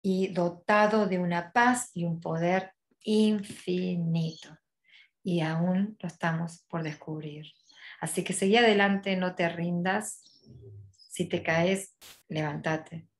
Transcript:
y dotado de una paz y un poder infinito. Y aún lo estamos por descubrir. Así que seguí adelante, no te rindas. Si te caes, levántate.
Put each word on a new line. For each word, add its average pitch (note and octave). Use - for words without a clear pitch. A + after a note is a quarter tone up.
y F#3+
dotado G#3
de F3+
una F3
paz B3
y E3+
un E3
poder E3+
infinito. F3+
Y F3
aún F#3
lo F3
estamos E3
por E3
descubrir. D3+
Así F3
que F#3
seguí G3
adelante, G3+
no F#3
te E3+
rindas. F3
Si -
te -
caes, F3
levántate. D#3